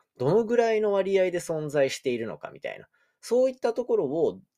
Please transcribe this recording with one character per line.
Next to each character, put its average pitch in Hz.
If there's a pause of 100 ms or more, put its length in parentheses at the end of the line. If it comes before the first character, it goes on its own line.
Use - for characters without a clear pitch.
(180)
ど 127
の 220
ぐ 233
ら 226
い 214
の 208
割 196
合 185
で 175
存 156
在 139
し -
て 131
い 120
る 113
の 90
か -
み 71
た 55
い -
な、 - (340)
そ 254
う 269
い 254
っ -
た 233
と 247
こ 233
ろ 175
を 127 (200)